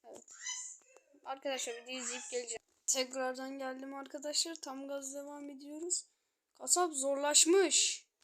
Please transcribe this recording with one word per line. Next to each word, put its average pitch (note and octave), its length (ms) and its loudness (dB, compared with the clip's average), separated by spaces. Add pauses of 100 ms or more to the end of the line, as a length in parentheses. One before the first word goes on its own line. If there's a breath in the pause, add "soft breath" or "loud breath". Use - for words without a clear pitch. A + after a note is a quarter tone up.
Evet. - 200 -18 (1000)
Arkadaşlar C4 500 -4
bir A#3 120 -12
de B3+ 60 -8
izleyip B3 380 -6
geleceğim. B3 320 -4 (240)
Tekrardan C4 720 0
geldim C4 360 -6
arkadaşlar. D4 600 -4
Tam C#4 340 -10
gaz C#4 260 -6
devam C#4+ 360 -10
ediyoruz. D4 560 -6 (520)
Kasap E4 360 4
zorlaşmış. D4 1160 6 (140)